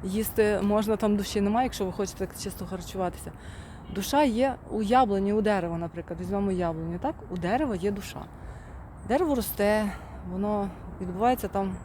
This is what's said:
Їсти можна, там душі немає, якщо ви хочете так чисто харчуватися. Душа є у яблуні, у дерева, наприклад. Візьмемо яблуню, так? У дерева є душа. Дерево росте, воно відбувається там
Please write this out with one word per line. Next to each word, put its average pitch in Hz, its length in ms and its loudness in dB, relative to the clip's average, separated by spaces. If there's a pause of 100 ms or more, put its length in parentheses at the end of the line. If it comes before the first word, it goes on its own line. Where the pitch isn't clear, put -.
Їсти 208 580 2
можна, 208 340 4
там 208 220 4
душі 202 240 0
немає, 220 240 4
якщо 226 200 -2
ви 185 60 -2
хочете 190 340 -4
так - 140 -10
чисто 190 260 -6
харчуватися. 180 680 -4 (640)
Душа 277 280 4
є 254 320 4 (140)
у 214 120 -2
яблуні, 202 520 6
у 214 80 4
дерева, 185 360 2
наприклад. 165 440 -6
Візьмемо 196 300 0
яблуню, 170 480 -2
так? 294 160 -2 (140)
У 185 80 -6
дерева 214 380 0
є 185 160 0
душа. - 280 -6 (880)
Дерево 294 280 4
росте, 208 560 2 (400)
воно 202 380 0 (320)
відбувається 202 460 0
там 196 380 -2